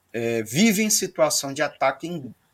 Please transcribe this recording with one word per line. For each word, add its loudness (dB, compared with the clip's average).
é, -2
vivem 2
situação 0
de -4
ataque -2
em, -8